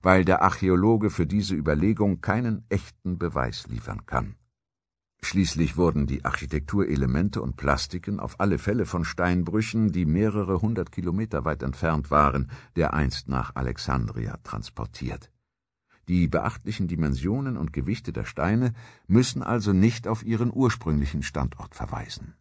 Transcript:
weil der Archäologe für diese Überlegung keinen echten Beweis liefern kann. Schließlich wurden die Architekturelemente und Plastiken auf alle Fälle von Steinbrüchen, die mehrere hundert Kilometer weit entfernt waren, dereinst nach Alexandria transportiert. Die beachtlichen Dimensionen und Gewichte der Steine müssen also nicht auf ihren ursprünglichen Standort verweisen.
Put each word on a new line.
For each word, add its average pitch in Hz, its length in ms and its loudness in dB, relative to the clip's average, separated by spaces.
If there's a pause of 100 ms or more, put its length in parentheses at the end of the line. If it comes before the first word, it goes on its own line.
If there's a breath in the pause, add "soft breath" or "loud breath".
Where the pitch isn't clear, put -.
weil 92 240 6
der 92 160 4
Archäologe 98 680 4
für 87 160 0
diese 95 300 0
Überlegung 80 640 2
keinen 113 480 -2
echten 92 500 -4
Beweis 73 500 -4
liefern 57 380 -10
kann. 57 300 -2 (880)
Schließlich 80 540 0
wurden 76 300 2
die 67 180 -4
Architekturelemente 76 1200 0
und 65 140 -6
Plastiken 71 640 -2
auf - 200 -10
alle 98 200 2
Fälle 104 260 0
von 87 180 -2
Steinbrüchen, 90 880 0
die 87 140 0
mehrere 95 560 2
hundert 107 300 -2
Kilometer 90 540 -2
weit 73 180 -2
entfernt 71 480 0
waren, 69 400 4 (240 loud breath)
dereinst 76 520 0
nach 65 280 -4
Alexandria 60 880 -4
transportiert. - 880 -10 (760 soft breath)
Die 90 200 4
beachtlichen 98 600 -4
Dimensionen 82 680 -2
und 78 160 -4
Gewichte 78 400 -4
der 55 120 -6
Steine 113 480 0 (340 loud breath)
müssen 127 340 4
also 104 320 0
nicht 104 340 4
auf 113 160 -2
ihren 113 300 0
ursprünglichen 76 680 0
Standort - 500 -6
verweisen. - 680 -10